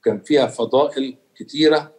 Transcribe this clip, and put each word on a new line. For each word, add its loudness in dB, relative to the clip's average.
كان -2
فيها 2
فضائل -2
كتيرة 0